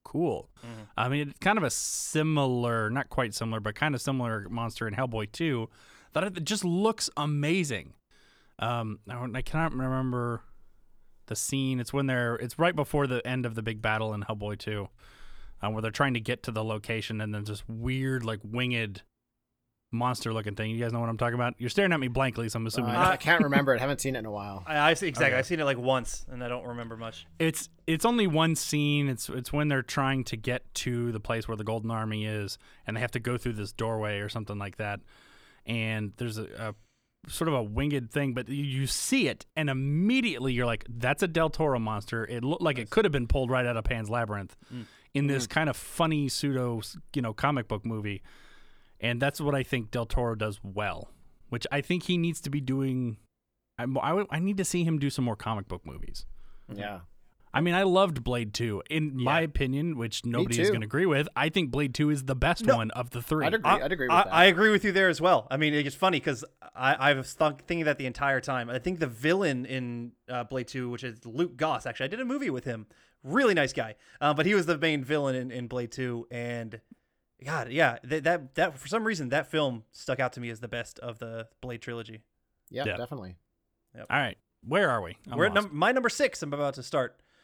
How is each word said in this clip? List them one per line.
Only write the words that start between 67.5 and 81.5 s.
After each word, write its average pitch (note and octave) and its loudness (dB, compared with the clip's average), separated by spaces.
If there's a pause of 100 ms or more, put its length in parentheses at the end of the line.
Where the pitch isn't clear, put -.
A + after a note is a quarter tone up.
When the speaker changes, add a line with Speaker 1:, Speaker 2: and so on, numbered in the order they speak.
Speaker 2:
thinking E3+ 0
that D3 2
the C3+ -4
entire C3+ 0
time. B2 -4
I B2+ -4
think F3+ -2
the D#3+ 0
villain C3+ 0
in, A#2+ -6 (160)
uh, B2 -4
Blade B2+ -6
two, B2 -6
which A#2+ -8
is A#2 -12
Luke B2+ -2
Goss, C#3+ 0
actually, C3 -4
I - -4
did G#3 -6
a C4 -4
movie C4 -2
with B2+ -4
him. A2+ -6 (360)
Really G#3 6
nice C#3+ 4
guy. A2 -4 (260)
Uh, D3 4
but D#3 4
he G#3 6
was F3+ 4
the E3 4
main D#3 2
villain C#3 2
in, B2+ -4
in A#2+ -6
Blade A#2+ -4
two, A#2+ -4
and A#2+ -6 (640)
God, C3 -4
yeah, C3+ 4 (100)
th-, D3+ 0
that, D#3 0
that, D#3+ 2
for - -14
some A3 0
reason, E3 -2
that D3 0
film C3 0
stuck - -4
out B2 0
to B2 -12
me A#2+ -8
as A2+ -10
the A#2+ -10
best A#2 -8
of A#2 -10
the A2+ -10 (120)